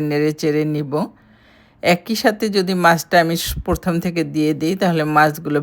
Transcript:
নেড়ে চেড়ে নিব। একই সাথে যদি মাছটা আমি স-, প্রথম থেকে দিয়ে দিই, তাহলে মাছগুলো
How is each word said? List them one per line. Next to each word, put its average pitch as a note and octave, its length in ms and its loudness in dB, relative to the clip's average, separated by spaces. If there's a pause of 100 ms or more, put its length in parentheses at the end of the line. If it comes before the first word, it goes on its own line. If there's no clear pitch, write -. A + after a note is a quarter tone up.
নেড়ে D3+ 320 0
চেড়ে D3+ 240 0 (100)
নিব। D3 180 -4 (920)
একই F3+ 400 0
সাথে G#3+ 220 2 (120)
যদি F#3 180 0 (100)
মাছটা E3+ 400 2
আমি E3 200 0
স-, - 100 -6 (120)
প্রথম F3+ 280 -2 (100)
থেকে E3+ 180 -2 (120)
দিয়ে D#3 260 0
দিই, D#3+ 220 0
তাহলে E3+ 220 0 (120)
মাছগুলো D3+ 460 2